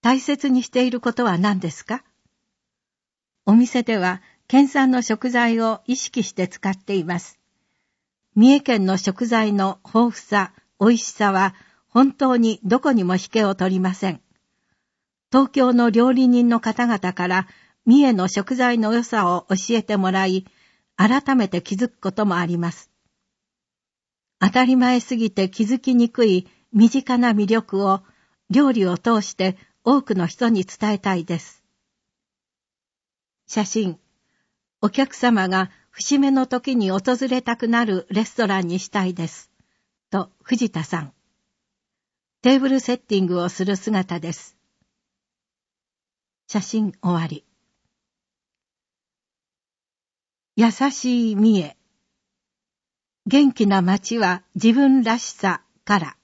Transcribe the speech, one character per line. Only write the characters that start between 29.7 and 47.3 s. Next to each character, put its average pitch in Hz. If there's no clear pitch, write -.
多 269
く 226
の 180
人 233
に 196
伝 214
え 196
た 196
い 170
で 170
す。 -
写 208
真。 190
お 202
客 269
様 214
が 185
節 -
目 277
の 262
時 254
に 202
訪 196
れ 254
た 233
く 240
な 233
る 185
レ 208
ス -
ト 226
ラ 190
ン 175
に 180
し 185
た 196
い 185
で 175
す。 -
と、 190
藤 240
田 160
さ 165
ん。 143
テ 262
ー 262
ブ 262
ル 269
セ 247
ッ -
テ 214
ィ 190
ン -
グ 175
を 175
す -
る 202
姿 185
で 165
す。 -
写 202
真 214
終 175
わ 165
り。 147